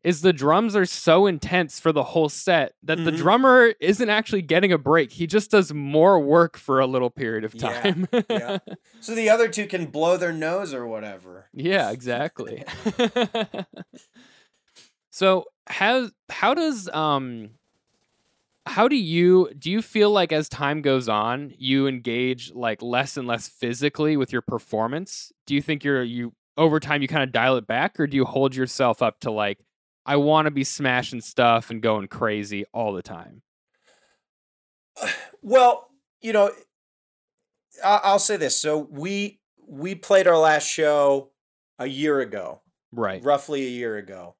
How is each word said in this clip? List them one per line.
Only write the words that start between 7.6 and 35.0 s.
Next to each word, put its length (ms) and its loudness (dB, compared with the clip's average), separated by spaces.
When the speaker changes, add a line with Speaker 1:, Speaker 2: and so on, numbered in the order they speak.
Speaker 1:
time. 240 -2
<laughs> 120 -4
Speaker 2:
yeah. 280 -4
So 160 -10
the 120 0
other 200 4
two 180 -6
can 200 -6
blow 320 0
their 140 -4
nose 400 -4
or 140 -8
whatever. 680 -14
Speaker 1:
Yeah, 380 -2
exactly. 720 -8
<laughs> 80 0
So 340 2
how, 400 0
how 260 0
does, 380 -4
um, 580 -2
how 220 0
do 80 0
you, 600 4
do 140 -8
you 100 -2
feel 300 2
like 220 2
as 160 -2
time 340 -4
goes 260 0
on, 480 -2
you 300 0
engage, 680 -4
like, 300 -4
less 340 -4
and 120 -8
less 200 -6
physically 680 -2
with 160 -4
your 100 -4
performance? 920 -6
Do 80 -4
you 80 0
think 220 -6
you're, 180 0
you, 300 -8
over 240 4
time, 200 -2
you 80 -2
kinda 180 0
dial 300 2
it 100 -4
back, 340 -4
or 80 2
do 80 -4
you 80 2
hold 320 0
yourself 460 0
up 180 -2
to, 100 -6
like, 300 -4
"I 120 0
wanna 340 2
be 140 -4
smashing 560 -4
stuff 500 2
and 100 -10
going 280 -2
crazy 560 -6
all 180 -4
the 100 -8
time"? 400 -20
Speaker 2:
<sighs> 120 -8